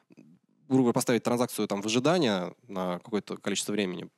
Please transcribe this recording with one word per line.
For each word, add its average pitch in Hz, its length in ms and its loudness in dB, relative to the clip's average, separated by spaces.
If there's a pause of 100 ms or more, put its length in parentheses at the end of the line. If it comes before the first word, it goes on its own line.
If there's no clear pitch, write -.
(680)
грубо 131 160 4
говоря, 117 100 4
поставить 123 280 2
транзакцию 117 460 0
там 98 140 -4
в 101 40 -4
ожидание 120 680 2 (120)
на 92 340 -4
какое-то - 360 -6
количество - 360 -4
времени 92 460 -2